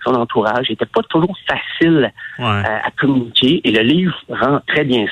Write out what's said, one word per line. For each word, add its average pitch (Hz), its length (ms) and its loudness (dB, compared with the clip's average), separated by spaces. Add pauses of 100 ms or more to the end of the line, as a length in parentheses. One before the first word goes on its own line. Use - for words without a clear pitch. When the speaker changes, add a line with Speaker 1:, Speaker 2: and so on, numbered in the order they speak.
Speaker 1:
son 123 100 0
entourage. 117 560 0
Il - 20 -4
était 113 140 -4
pas - 240 -2
toujours 180 260 0 (100)
facile, 151 640 0 (280)
Speaker 2:
Ouais. 123 80 -6
Speaker 1:
euh, 104 160 0 (220)
à - 140 -4
communiquer. 131 640 2
Et 123 60 2
le 110 120 2
livre 165 340 2 (140)
rend 127 360 0
très 151 180 0
bien 123 280 0